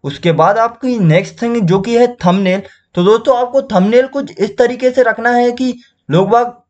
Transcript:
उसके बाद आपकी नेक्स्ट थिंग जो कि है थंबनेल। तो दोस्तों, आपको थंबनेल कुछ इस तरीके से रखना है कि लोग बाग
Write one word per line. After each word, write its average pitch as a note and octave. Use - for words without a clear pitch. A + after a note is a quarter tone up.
उसके D3
बाद E3+
आपकी A#3
नेक्स्ट F3
थिंग A#3
जो F#3
कि A#3
है A#3+
थंबनेल। F#3
तो F3
दोस्तों, A#3
आपको B3
थंबनेल A3
कुछ C#4
इस G#3
तरीके B3+
से B3+
रखना A#3
है A#3+
कि B3
लोग F#3
बाग A#3+